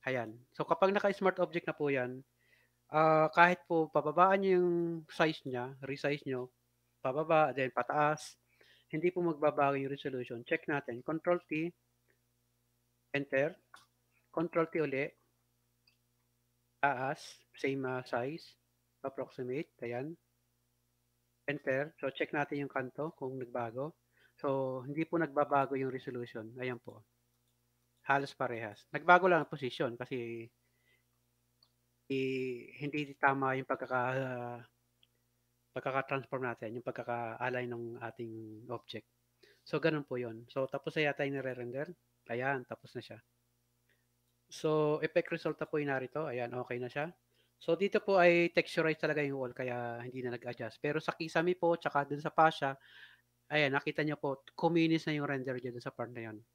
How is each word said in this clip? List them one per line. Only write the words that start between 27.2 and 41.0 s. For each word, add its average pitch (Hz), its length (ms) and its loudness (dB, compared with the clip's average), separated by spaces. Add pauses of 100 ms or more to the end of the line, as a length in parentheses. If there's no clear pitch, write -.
Halos 139 240 0
parehas. 113 560 -6
Nagbago 175 400 6
lang 156 160 4
ang - 40 -16
position 135 440 -4
kasi 117 500 -6 (1700)
i-, 131 560 -2 (160)
hindi 143 340 -6
tama 135 380 2
yung 131 100 -2
pagkaka-, 127 540 -2
ah, 120 400 -6 (1120)
pagkaka-transform 135 800 -4
natin, 117 260 -8
yung 120 80 -10
pagkaka-align 120 840 -4
ng 117 140 -8 (180)
ating 110 720 -12
object. - 320 -12 (560)
So, - 160 -4
ganun 151 240 0
po 127 160 -6
yun. 120 320 -8
So, 135 160 -2
tapos 147 320 -6
na 147 160 2